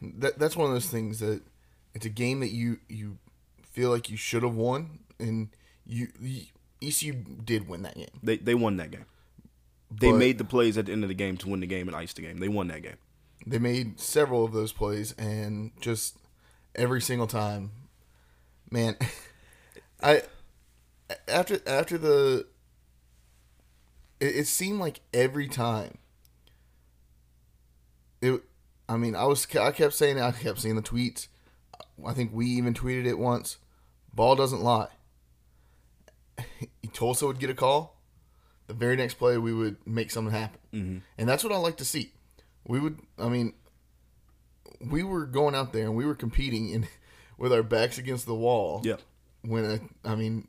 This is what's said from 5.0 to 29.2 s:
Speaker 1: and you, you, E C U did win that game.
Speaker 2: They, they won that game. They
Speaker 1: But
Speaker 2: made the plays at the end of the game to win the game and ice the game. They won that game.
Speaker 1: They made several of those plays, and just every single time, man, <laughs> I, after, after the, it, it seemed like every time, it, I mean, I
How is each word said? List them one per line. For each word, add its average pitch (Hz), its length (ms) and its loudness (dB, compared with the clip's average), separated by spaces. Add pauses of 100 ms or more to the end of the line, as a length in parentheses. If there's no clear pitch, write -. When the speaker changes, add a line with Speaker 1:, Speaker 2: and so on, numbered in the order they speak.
Speaker 1:
and 110 300 -2 (360)
you, 117 220 -6 (120)
you, 131 240 -8 (360)
E 139 100 -8
C 151 180 -2
U 147 60 -4
did 113 540 -4
win 90 160 -10
that 85 120 -12
game. - 120 -12 (160)
Speaker 2:
They, 110 140 2
they 120 180 2
won 113 220 2
that 80 140 -8
game. - 140 -16 (840)
They 110 200 4
Speaker 1:
But 117 60 8
Speaker 2:
made 123 220 6
the 117 60 -2
plays 117 320 4
at 104 100 0
the 87 40 -6
end 107 120 0
of 98 60 -2
the 95 40 -4
game 92 240 -2
to 95 120 -8
win 98 100 -2
the 90 80 -4
game 92 200 -4
and 85 80 -6
ice 82 180 -8
the - 100 -14
game. 85 160 -10
They 92 80 -2
won 101 220 0
that 80 120 -8
game. 78 160 -14 (480)
Speaker 1:
They 117 140 -2
made 123 400 -2
several 131 440 2
of 113 100 0
those 110 180 -2
plays, 104 480 -4
and 107 520 -4 (100)
just - 360 -4 (560)
every 123 280 0
single 120 260 0
time, 104 440 -4 (1000)
man, 117 240 0 (540)
<laughs> - 520 -20
I, 147 220 8 (1040)
after, 180 400 2
after 160 320 0
the, 139 480 4 (1700)
it, 139 180 0
it 147 100 0
seemed 196 320 0
like 165 220 -4 (120)
every 131 340 2
time, 117 500 -2 (2250)
it, 127 180 2 (480)
I 113 100 -2
mean, 117 180 0
I 95 100 0